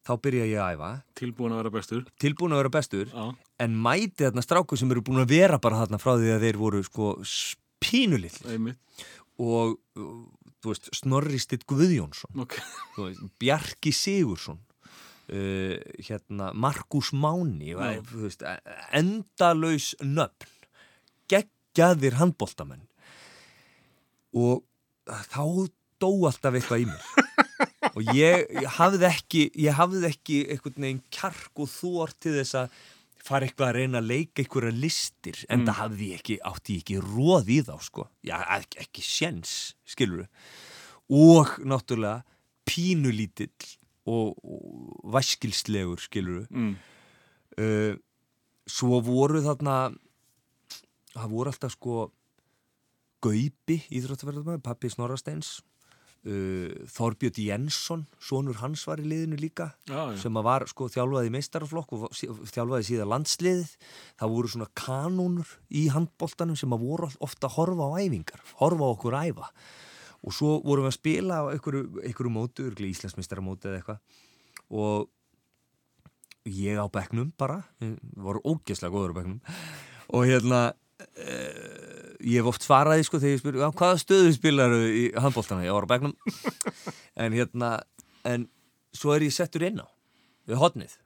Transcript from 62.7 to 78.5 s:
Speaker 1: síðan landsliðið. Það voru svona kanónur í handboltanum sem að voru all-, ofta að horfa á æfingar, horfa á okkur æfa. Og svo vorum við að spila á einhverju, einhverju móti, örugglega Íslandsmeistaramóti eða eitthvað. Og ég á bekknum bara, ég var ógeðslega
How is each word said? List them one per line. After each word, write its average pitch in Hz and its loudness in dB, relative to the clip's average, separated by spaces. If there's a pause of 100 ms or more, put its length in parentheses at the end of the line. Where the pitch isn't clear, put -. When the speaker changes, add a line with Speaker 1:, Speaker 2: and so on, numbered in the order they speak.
Speaker 1:
síðan 107 -2
landsliðið. 170 -2 (400)
Það 110 -2
voru 117 -2
svona 117 -8
kanónur 175 -4 (160)
í 151 0
handboltanum 160 -2
sem 123 -2
að 117 -4
voru 165 -4
all-, - -20
ofta 135 -6
að - -6
horfa 165 0
á 170 -4
æfingar, 139 -4 (160)
horfa 156 4
á 120 2
okkur 120 -2
æfa. 156 -6 (640)
Og - -10
svo 151 2
vorum 143 2
við 131 0
að - -12
spila 165 -2
á - -4
einhverju, 139 -6 (220)
einhverju 120 -4
móti, 123 -6
örugglega 98 -8
Íslandsmeistaramóti 95 -10
eða 95 -8
eitthvað. - -16 (520)
Og 107 -2 (1400)
ég 101 -4
á 104 -2
bekknum 113 -6
bara, 147 -6 (180)
ég 110 -8 (140)
var 101 -6
ógeðslega 98 -4